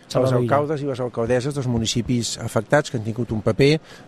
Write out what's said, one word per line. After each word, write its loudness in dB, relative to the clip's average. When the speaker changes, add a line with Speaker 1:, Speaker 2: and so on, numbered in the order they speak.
Speaker 1:
les -14
Speaker 2:
Salvador 2
Illa. 2
Speaker 1:
alcaldes 0
i -4
les -4
alcaldesses 0
dels -4
municipis 0
afectats, 0
que -4
han -6
tingut -4
un -2
paper 4